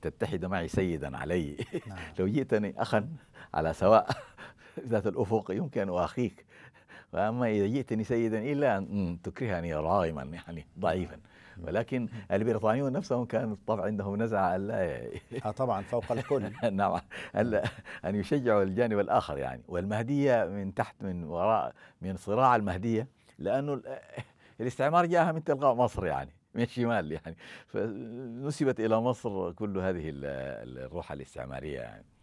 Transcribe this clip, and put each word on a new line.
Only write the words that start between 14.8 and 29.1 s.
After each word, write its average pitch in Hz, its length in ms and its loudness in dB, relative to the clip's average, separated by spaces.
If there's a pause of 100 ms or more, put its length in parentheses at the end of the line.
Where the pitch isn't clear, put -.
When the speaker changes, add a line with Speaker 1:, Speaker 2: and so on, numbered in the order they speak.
Speaker 1:
ي-، - 160 -10 (240)
Speaker 2:
آه، 107 60 -2
طبعًا 113 320 0
فوق 117 300 -2
الكل. 117 380 0 (120)
Speaker 1:
<laughs> 117 100 0
نعم، 95 280 2 (360)
ألا 107 280 2 (400)
أن 95 100 0
يشجعوا 110 480 4
الجانب 104 360 2
الآخر، 98 400 2
يعني. 64 300 -6
والمهدية 113 760 2
من 95 300 -4
تحت، - 280 -4
من 90 220 -4
وراء، 85 500 2 (280)
من 92 140 -4
صراع 123 400 4
المهدية، 107 520 0 (300)
لأنه 135 360 -2
ال-، 131 240 -8 (600)
الاستعمار 151 460 2
جاءها 170 260 4
من 156 120 -6
تلقاء 139 300 4
مصر، 113 320 2
يعني 69 240 -2 (240)
من 113 80 0
الشمال، 117 500 0
يعني، 82 240 -8 (300)
فنسبت 120 1120 -2
إلى 110 200 4
مصر 101 520 -2